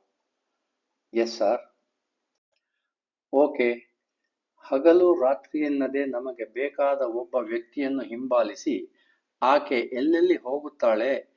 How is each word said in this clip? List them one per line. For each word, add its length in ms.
"ಎಸ್ 220
ಸರ್." 240
"ಓಕೆ. 560
ಹಗಲು 600
ರಾತ್ರಿಯೆನ್ನದೆ 840
ನಮಗೆ 380
ಬೇಕಾದ 560
ಒಬ್ಬ 340
ವ್ಯಕ್ತಿಯನ್ನು 680
ಹಿಂಬಾಲಿಸಿ 1040
ಆಕೆ 360
ಎಲ್ಲೆಲ್ಲಿ 580
ಹೋಗುತ್ತಾಳೆ, 720